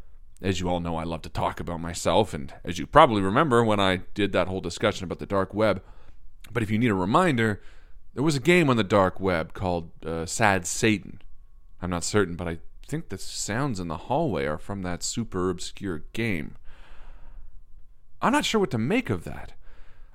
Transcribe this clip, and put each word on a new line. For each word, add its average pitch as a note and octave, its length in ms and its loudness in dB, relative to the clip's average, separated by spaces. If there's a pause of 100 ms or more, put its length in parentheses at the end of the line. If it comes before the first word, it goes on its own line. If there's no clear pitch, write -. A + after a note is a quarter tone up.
(420)
As F#2 200 0
you F2+ 80 0
all F2+ 100 2
know, E2+ 160 -2
I E2 80 -4
love E2 200 -6
to E2+ 60 -12
talk - 300 -2
about E2 220 -6
myself, F2 520 2
and C#2+ 200 -6 (100)
as F2 160 -4
you C#2+ 80 -4
probably C3 340 8
remember A#2+ 400 4
when G#2+ 200 4
I F#2 220 4 (100)
did G2+ 180 2
that F2+ 160 4
whole F#2 140 -2
discussion F#2 420 -2
about E2+ 160 -6
the - 60 -10
dark G2 280 0
web. G2+ 300 2 (640)
But A#2 140 0
if G#2 80 -2
you G#2+ 80 4
need A#2+ 120 4
a - 20 4
reminder, A2+ 680 4 (520)
there B2 100 -2
was D3+ 140 2
a - 20 -4
game E3 300 6
on B2 80 6
the A2 80 4
dark F#2+ 340 4
web F2 320 0
called, F2 400 -2 (140)
uh, E2 200 -4
Sad F#2+ 400 2
Satan. - 560 0 (600)
I'm F2 80 -4
not F2 160 -2
certain, F2 320 2
but F2 100 -6
I E2+ 120 -4 (280)
think D#3+ 220 -6
the F#2+ 100 -6
sounds A#2 600 -4
in F2+ 80 -4
the D#2+ 100 -6
hallway A#2+ 500 0
are D2+ 100 -2
from G2+ 240 -6
that F2+ 220 -4
super F#2 480 -2
obscure F2 600 -6
game. G#2+ 440 -2 (1600)
I'm - 120 2
not C#4+ 140 4
sure A3+ 140 2
what F#3+ 120 0
to B2 80 0
make D#3+ 320 0
of - 140 -2
that. - 280 -8 (600)